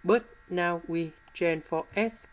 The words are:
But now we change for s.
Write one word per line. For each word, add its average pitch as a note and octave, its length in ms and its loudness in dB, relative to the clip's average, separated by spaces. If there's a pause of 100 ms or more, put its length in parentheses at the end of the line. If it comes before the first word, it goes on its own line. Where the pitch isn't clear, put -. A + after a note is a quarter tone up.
But A3+ 200 4 (240)
now F3 380 0
we E3 260 -2 (220)
change E3 300 0
for D#3+ 300 -4
s. A3 380 -2